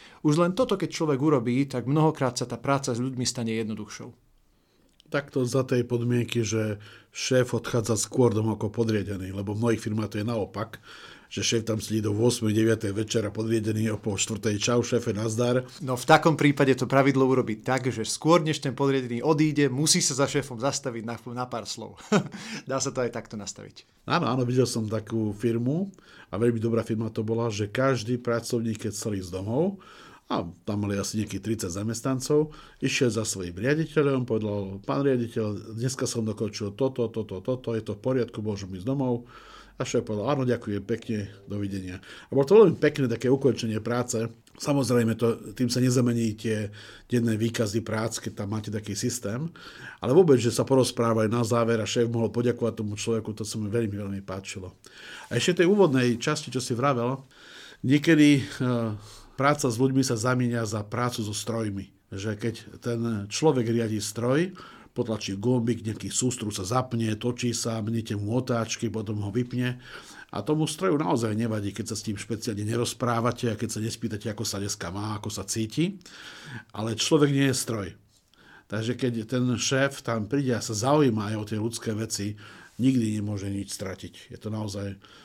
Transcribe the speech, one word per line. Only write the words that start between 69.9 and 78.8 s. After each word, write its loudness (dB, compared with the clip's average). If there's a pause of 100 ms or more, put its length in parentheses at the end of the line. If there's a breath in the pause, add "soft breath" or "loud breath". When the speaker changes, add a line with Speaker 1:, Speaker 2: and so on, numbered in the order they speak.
Speaker 2:
A -6
tomu 0
stroju 0
naozaj 0
nevadí, -2
keď -6
sa -4
s -10
tým -2
špeciálne -6
nerozprávate 0
a -2
keď -4
sa -6
nespýtate, -6
ako -6
sa -4
dneska -6
má, -4
ako -8
sa -8
cíti. -2 (800 loud breath)
Ale -2
človek 4
nie 4
je 2
stroj. -4 (800 loud breath)
Takže -2